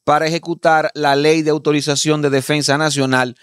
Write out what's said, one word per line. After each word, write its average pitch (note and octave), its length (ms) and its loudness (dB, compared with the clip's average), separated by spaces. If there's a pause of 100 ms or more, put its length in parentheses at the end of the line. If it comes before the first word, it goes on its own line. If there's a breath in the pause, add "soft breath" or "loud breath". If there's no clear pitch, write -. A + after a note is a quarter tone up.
para D3+ 240 0
ejecutar D#3+ 640 -2
la D3 220 0
Ley D#3 260 2
de D#3 80 -2
Autorización D3+ 720 0
de C#3+ 80 0
Defensa C#3 480 0
Nacional C3 640 0